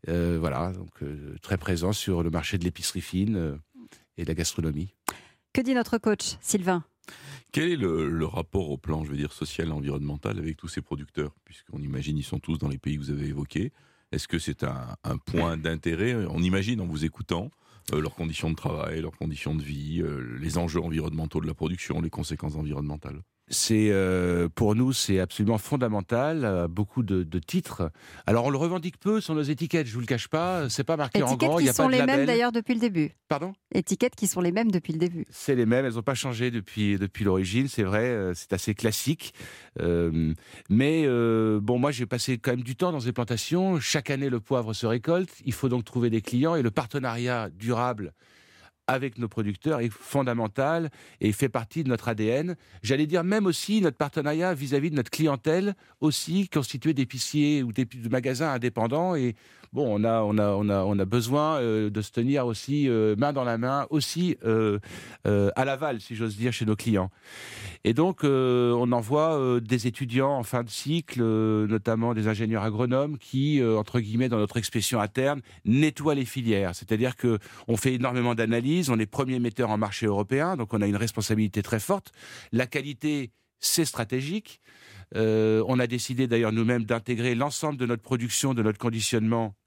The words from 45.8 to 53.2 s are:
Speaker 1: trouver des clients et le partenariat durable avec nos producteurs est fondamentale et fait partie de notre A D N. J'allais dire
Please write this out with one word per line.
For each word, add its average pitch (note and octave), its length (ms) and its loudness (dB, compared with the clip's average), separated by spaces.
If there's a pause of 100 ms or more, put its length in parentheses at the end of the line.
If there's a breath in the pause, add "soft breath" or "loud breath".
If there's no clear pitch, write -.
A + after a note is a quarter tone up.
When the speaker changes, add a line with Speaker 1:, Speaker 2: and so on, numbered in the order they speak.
Speaker 1:
trouver A#2+ 240 0
des A2+ 100 2
clients C#3+ 380 0
et D3 40 2
le A#2 100 2
partenariat A#2+ 760 -2
durable A2 640 -2 (760 soft breath)
avec C3 300 -2
nos A#2+ 100 -4
producteurs A2+ 540 -2
est A#2 80 -2
fondamentale C3+ 1000 -2 (320 loud breath)
et G#2 100 4
fait B2+ 180 0
partie B2+ 340 -4
de C3+ 60 0
notre A#2 180 0
A A#2 80 -2
D G#2+ 100 -2
N. D3+ 300 0 (260 soft breath)
J'allais C3+ 240 2
dire E3 180 0